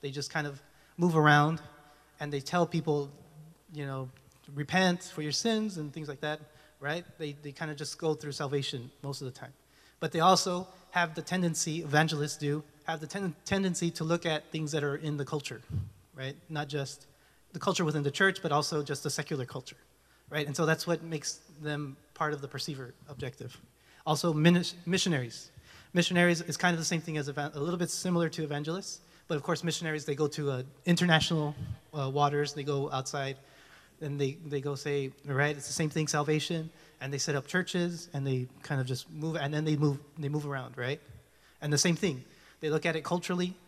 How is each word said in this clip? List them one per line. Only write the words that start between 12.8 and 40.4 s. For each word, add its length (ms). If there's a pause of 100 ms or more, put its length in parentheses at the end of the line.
have 160
the 80
ten-, 280 (100)
tendency 460
to 120
look 220
at 260
things 200
that 120
are 140
in 200
the 80
culture, 360 (540)
right? 200 (140)
Not 180
just 400 (460)
the 60
culture 260
within 180
the 80
church, 300
but 100
also 320
just 200
the 60
secular 360
culture, 320 (520)
right? 160
And 100
so 100
that's 200
what 180
makes 360 (220)
them 340 (180)
part 200
of 80
the 60
perceiver 460 (140)
objective. 500 (480)
Also, 280
minis-, 400 (120)
missionaries. 640 (420)
Missionaries 480
is 160
kind 160
of 60
the 60
same 160
thing 160
as 120
evan-, 240
a 60
little 180
bit 120
similar 400
to 140
evangelists, 560 (280)
but 100
of 60
course 200
missionaries, 420
they 100
go 120
to, 240
uh, 120 (220)
international, 680 (420)
uh, 120
waters, 440
they 100
go 280
outside, 460 (640)
and 180
they, 260
they 140
go 160
say, 360 (140)
right, 300
it's 120
the 60
same 160
thing, 180
salvation, 600 (300)
and 140
they 40
set 180
up 120
churches, 680
and 120
they 220 (160)
kind 180
of 60
just 240
move, 260
and 160
then 100
they 140
move, 220 (180)
they 120
move 180